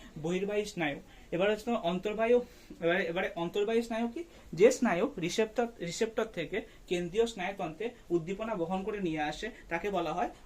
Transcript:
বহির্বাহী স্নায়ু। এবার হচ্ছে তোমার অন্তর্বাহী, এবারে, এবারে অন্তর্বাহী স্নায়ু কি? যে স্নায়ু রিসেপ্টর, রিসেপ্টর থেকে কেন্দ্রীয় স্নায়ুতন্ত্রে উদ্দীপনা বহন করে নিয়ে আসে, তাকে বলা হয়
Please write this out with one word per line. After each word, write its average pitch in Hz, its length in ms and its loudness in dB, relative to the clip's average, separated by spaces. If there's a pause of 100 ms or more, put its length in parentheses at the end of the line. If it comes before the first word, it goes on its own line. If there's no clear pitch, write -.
(220)
বহির্বাহী 196 440 -2
স্নায়ু। 147 340 -4 (320)
এবার 185 200 2
হচ্ছে 214 140 -2
তোমার 233 160 0
অন্তর্বাহী, 208 520 2
এবারে, 190 680 2
এবারে 175 320 -2
অন্তর্বাহী 202 460 2
স্নায়ু 233 260 -2
কি? 330 160 -8 (300)
যে 190 180 10
স্নায়ু 202 400 2 (100)
রিসেপ্টর, 220 460 0 (140)
রিসেপ্টর 220 440 -2
থেকে 180 360 -6 (260)
কেন্দ্রীয় 175 400 0
স্নায়ুতন্ত্রে 196 600 -6 (200)
উদ্দীপনা 175 460 -2
বহন 185 280 -2
করে 208 160 -4
নিয়ে 160 220 0
আসে, 156 280 -4 (200)
তাকে 175 200 -2
বলা 170 240 0
হয় 185 160 0 (160)